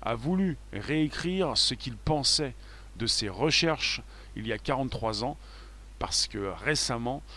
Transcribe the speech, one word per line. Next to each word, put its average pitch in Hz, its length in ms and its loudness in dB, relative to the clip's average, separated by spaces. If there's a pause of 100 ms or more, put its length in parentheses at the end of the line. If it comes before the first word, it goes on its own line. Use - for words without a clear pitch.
a 117 140 0
voulu 170 420 2 (160)
réécrire 151 840 2
ce - 180 4
qu'il 120 200 -6
pensait 147 600 2 (420)
de 113 100 0
ses 107 220 2
recherches 147 720 4 (340)
il 110 100 -6
y 113 60 -2
a 107 60 0
quarante-trois 117 640 0
ans, 143 140 -4 (600)
parce - 300 0
que 98 240 -2 (140)
récemment, 127 580 0 (140)